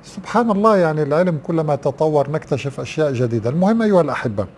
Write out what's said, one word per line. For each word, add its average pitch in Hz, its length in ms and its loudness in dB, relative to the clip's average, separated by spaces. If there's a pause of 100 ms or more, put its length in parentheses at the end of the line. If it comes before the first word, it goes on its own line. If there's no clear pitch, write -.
سبحان 233 480 -2
الله، 202 260 4
يعني 156 260 2
العلم 156 400 0
كلما 156 320 0
تطور 143 560 0
نكتشف 139 480 -4
أشياء 143 340 -2
جديدة. 117 360 0
المهم 190 320 2
أيها 202 200 4
الأحبة 107 460 -2 (100)